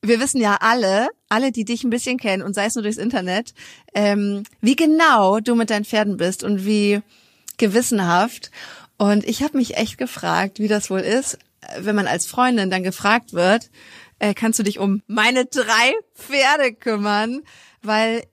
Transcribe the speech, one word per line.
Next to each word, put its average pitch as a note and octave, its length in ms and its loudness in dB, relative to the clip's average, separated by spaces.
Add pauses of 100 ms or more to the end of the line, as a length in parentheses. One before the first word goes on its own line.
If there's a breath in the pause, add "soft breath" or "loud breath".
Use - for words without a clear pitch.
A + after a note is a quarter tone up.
Wir A3+ 160 2
wissen C4+ 200 -2
ja G#3 220 2
alle, A3+ 460 2 (200)
alle, B3+ 240 0
die A3 140 -4
dich A#3 180 -4
ein B3 60 0
bisschen B3 300 -2
kennen F#3+ 240 -2
und G3 100 -6
sei G3+ 140 -2
es A3 80 -4
nur A3+ 80 -4
durchs A3 160 -4
Internet, G3+ 560 -4 (400 loud breath)
ähm, G3+ 480 0 (180)
wie B3+ 140 4
genau D4 640 4
du A#3 160 0
mit A3+ 160 0
deinen G#3 140 -2
Pferden G#3 320 0
bist F3+ 260 -2
und G3 220 -2
wie G3+ 360 2 (560 soft breath)
gewissenhaft. G3+ 960 0 (460 loud breath)
Und G#3 300 2
ich A#3 160 -2
hab D4+ 120 -4
mich B3+ 200 -2
echt - 220 -4
gefragt, F#3 600 -4
wie G#3 80 -2
das G#3 240 0
wohl F#3+ 100 -2
ist, B3+ 380 -2 (400)
wenn G#3 160 -2
man G3 120 0
als D3+ 200 -2
Freundin A#3+ 420 0
dann F#3 140 -2
gefragt G3+ 500 -2
wird, F#3 360 2 (500 loud breath)
äh, G#3 160 0
"Kannst A3+ 240 -2
du A3 40 0
dich G3+ 160 -2
um G3 280 0
meine A#3 380 2
drei A#3 480 0 (220)
Pferde C4+ 580 0
kümmern?" G#3+ 680 -2 (400 loud breath)
Weil A3 520 0